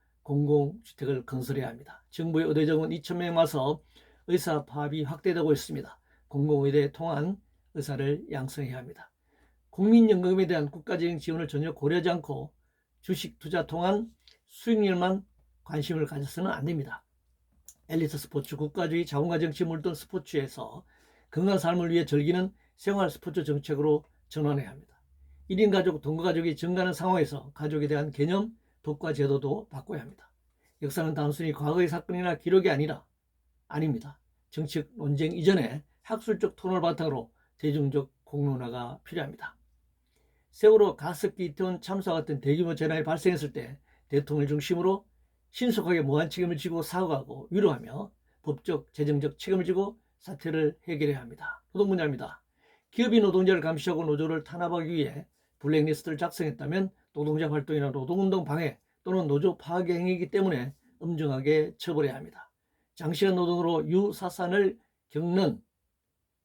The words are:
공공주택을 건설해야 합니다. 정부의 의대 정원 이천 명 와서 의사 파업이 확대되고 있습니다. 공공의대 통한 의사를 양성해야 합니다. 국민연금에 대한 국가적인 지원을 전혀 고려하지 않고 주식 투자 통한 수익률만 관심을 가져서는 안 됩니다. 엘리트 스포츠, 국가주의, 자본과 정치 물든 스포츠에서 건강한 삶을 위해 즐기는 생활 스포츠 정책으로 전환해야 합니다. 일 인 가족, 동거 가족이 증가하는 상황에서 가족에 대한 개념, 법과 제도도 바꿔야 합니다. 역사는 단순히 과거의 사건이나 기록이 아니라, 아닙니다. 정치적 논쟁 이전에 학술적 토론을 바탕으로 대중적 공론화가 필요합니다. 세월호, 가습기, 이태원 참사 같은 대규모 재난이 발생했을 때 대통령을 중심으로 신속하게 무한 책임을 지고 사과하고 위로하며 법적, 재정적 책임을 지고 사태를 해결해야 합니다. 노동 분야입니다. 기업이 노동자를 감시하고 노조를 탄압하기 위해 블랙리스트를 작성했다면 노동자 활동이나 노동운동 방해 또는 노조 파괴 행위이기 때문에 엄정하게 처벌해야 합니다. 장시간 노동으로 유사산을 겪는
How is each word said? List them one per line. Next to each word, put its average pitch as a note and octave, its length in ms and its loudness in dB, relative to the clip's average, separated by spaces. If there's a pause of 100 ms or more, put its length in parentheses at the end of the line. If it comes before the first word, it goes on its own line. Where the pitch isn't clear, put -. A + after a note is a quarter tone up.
(220)
공공주택을 C#3+ 1040 0
건설해야 C3 400 -4
합니다. - 420 -16
정부의 E3 380 -2
의대 D3+ 180 2
정원 D#3+ 260 0
이천 E3+ 280 -6
명 F3 180 -2
와서 D3+ 460 2 (420)
의사 E3 400 0
파업이 D3 380 -6
확대되고 D#3 500 0
있습니다. - 460 -6 (300)
공공의대 C#3+ 640 2
통한 E3 460 -4 (360)
의사를 C#3+ 560 -2
양성해야 C3 440 -6
합니다. - 360 -16 (580)
국민연금에 F#3+ 800 6
대한 D3 240 0
국가적인 E3+ 480 -4
지원을 E3 280 -4
전혀 D3+ 280 -4
고려하지 E3 340 0
않고 D3 420 -6 (500)
주식 - 360 -6
투자 D#3 300 -4
통한 F#3+ 440 -2 (380)
수익률만 F#3+ 760 2 (400)
관심을 D3+ 400 -2
가져서는 D3 440 -6
안 C#3+ 160 -6
됩니다. D3+ 380 -6 (840)
엘리트 D#3 280 -2
스포츠, C#3+ 380 -6
국가주의, D#3+ 500 -2
자본과 D#3 340 -2
정치 E3 260 -2
물든 E3 280 -4
스포츠에서 C#3 920 -8 (440)
건강한 F#3+ 300 2
삶을 E3+ 320 2
위해 E3+ 140 4
즐기는 E3+ 480 2 (240)
생활 G3 320 0
스포츠 E3 340 -6
정책으로 D3 640 0 (240)
전환해야 D3 400 -2
합니다. - 320 -20 (480)
일 F#3+ 100 0
인 G#3 100 6
가족, F3+ 320 2
동거 D#3+ 220 -4
가족이 E3 320 0
증가하는 F3+ 380 -2
상황에서 E3 600 0
가족에 D3+ 360 -2
대한 D3 200 0
개념, F#3+ 480 -2 (260)
법과 D3+ 280 -6
제도도 C#3 560 0
바꿔야 C#3+ 340 -10
합니다. - 300 -20 (500)
역사는 D#3 320 -2
단순히 D3 380 -2
과거의 D3+ 380 2
사건이나 F3 460 -2
기록이 F#3+ 340 4
아니라, D3 360 0 (640)
아닙니다. D3 500 -4 (320)
정치적 D#3 460 -6
논쟁 D#3 380 0
이전에 D3+ 500 0 (200)
학술적 - 520 -2
토론을 F3+ 260 -2
바탕으로 D#3 500 -2 (260)
대중적 C#3+ 560 0 (100)
공론화가 B2+ 800 -4
필요합니다. - 540 -10 (920)
세월호, G#3+ 440 8
가습기, F3 500 -4
이태원 F3+ 360 -4
참사 F#3+ 320 -4
같은 D3+ 260 -4
대규모 D#3+ 360 2
재난이 D#3+ 280 -2
발생했을 D#3 480 0
때 B2 260 -12 (320)
대통령을 C#3+ 380 0
중심으로 F3 580 0 (460)
신속하게 F3+ 500 2
무한 D3 280 2
책임을 E3+ 260 -2
지고 E3 260 -4
사과하고 D3+ 680 -4
위로하며 F#3+ 600 0 (300)
법적, D#3 520 -4
재정적 D3 440 0
책임을 F#3+ 280 0
지고 G3 340 0 (200)
사태를 D#3 580 -2 (100)
해결해야 D3 320 0
합니다. - 420 -12 (120)
노동 G3 160 2
분야입니다. D#3 520 -2 (500)
기업이 A#3 280 4
노동자를 F#3 400 6
감시하고 D#3+ 460 -2
노조를 D#3 400 0
탄압하기 E3+ 480 -4
위해 D3 320 -2 (340)
블랙리스트를 D3+ 580 0
작성했다면 E3 760 -2 (200)
노동자 D3+ 380 -2
활동이나 D3 400 0
노동운동 F3 560 0
방해 D3 340 -2 (240)
또는 F#3 240 0
노조 D3 300 2
파괴 F3 380 -2
행위이기 F3+ 360 -2
때문에 D#3 420 0 (260)
엄정하게 D3+ 800 0
처벌해야 D3 380 -2
합니다. - 340 -16 (460)
장시간 F3+ 400 0
노동으로 E3+ 540 0
유사산을 F#3+ 920 0 (300)
겪는 E3+ 520 0 (840)